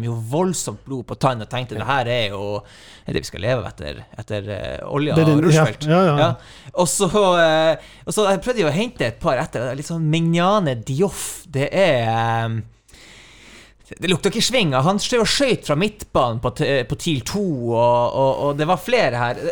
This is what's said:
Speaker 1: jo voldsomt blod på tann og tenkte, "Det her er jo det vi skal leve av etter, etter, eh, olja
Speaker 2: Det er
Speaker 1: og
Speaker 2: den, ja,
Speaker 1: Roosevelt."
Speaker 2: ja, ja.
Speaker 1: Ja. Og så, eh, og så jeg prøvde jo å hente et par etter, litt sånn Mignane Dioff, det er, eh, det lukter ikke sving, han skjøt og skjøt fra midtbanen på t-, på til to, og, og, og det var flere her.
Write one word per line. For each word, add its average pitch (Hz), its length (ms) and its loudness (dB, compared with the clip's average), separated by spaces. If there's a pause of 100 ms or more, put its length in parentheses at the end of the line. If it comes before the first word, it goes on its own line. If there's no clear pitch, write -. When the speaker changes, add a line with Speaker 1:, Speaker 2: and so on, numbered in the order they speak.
Speaker 1:
jo 117 140 -4 (100)
voldsomt 156 560 -2
blod 127 240 -8
på 123 80 -10
tann 127 240 0
og 104 80 -10
tenkte, 123 320 -6
"Det 110 80 -6
her 127 240 0
er 110 240 0
jo 98 60 -6 (640)
det - 100 -6
vi - 80 -4
skal 85 220 -10
leve 123 180 0
av - 60 -10
etter, 71 320 -12 (180)
etter, 104 320 -8
eh, - 320 -8
olja 147 320 -2
Speaker 2:
Det 160 80 6
er 156 60 6
Speaker 1:
og - 20 6
Speaker 2:
den, 147 80 4
ja, 165 60 2 (180)
Speaker 1:
Roosevelt." 143 240 -2
Speaker 2:
ja, 175 160 6
ja. 147 160 4
Speaker 1:
Ja. 160 80 4 (560)
Og 170 80 0
så, 196 160 0 (320)
eh, 160 480 2 (160)
og 175 80 -8
så 208 160 2
jeg 196 160 0
prøvde 226 220 0
jo - 20 2
å 143 80 0
hente 202 320 -2
et 110 160 -8
par 139 160 2
etter, 131 320 -4
litt 143 160 -8
sånn 165 240 -4
Mignane 165 720 2
Dioff, - 640 -4
det 139 240 -2
er, 135 400 2 (320)
eh, 113 160 -4 (1400)
det 165 80 -2
lukter 185 240 0
ikke 220 100 -4
sving, 220 300 0
han 143 260 2
skjøt 240 240 0
og 190 60 0
skjøt 247 400 0
fra 147 80 0
midtbanen 147 640 -2
på 123 140 -2
t-, 135 340 0
på 143 100 -4
til 156 220 -2
to, 202 220 -4 (240)
og, 120 500 2
og, 135 140 2 (100)
og 143 160 0
det 151 100 0
var 180 140 0
flere 175 400 0
her. 120 200 -2 (120)